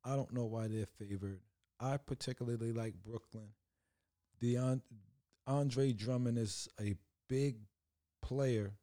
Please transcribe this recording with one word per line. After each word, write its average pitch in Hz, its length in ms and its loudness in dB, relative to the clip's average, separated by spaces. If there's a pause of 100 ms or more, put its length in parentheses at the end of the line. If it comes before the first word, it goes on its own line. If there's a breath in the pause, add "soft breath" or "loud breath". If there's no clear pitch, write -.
I 131 120 0
don't 139 180 -2
know 120 120 0
why 113 220 -2
they're 110 180 -2
favored. 98 560 -6 (380)
I 135 180 0
particularly 120 760 -2
like 113 220 -2
Brooklyn. 107 540 -10 (920)
Deon-, 127 400 4 (640)
Andre 135 480 4
Drummond 120 440 2
is 110 300 -2 (120)
a 104 160 2 (340)
big 131 280 2 (640)
player. 123 600 2